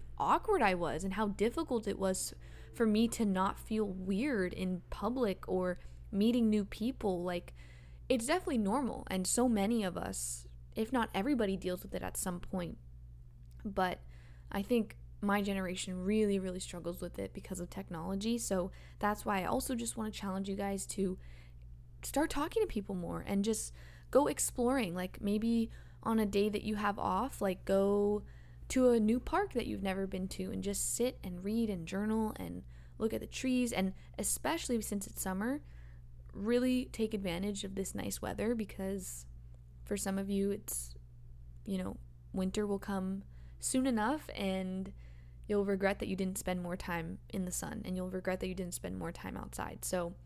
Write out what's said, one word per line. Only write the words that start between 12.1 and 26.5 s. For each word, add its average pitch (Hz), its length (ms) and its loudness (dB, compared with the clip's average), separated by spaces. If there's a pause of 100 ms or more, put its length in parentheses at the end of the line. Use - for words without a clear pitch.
some 180 240 -2
point. 175 380 -4 (880)
But 190 340 2 (500)
I 196 120 -2
think 220 340 2 (260)
my 202 200 4
generation 185 640 -2
really, 202 340 4
really 185 220 -4
struggles 175 400 -6
with 175 180 -6
it 196 140 -6
because 190 260 -8
of 175 100 -6
technology. 196 680 -2
So 190 340 2 (260)
that's 208 280 0
why 196 160 2
I 175 40 -2
also 262 300 0
just 226 220 -4
wanna 214 140 -2
challenge 196 360 -2
you 196 80 -2
guys 196 320 -2
to 190 300 0 (840)
start 302 280 2
talking 294 340 2
to - 40 4
people 196 280 -2
more 170 320 -4
and 202 160 2
just 220 300 0 (360)
go 277 180 8
exploring. 247 680 2
Like, 185 260 -4
maybe 220 480 2 (320)
on 220 160 2
a 220 80 6
day 202 220 4
that 208 160 0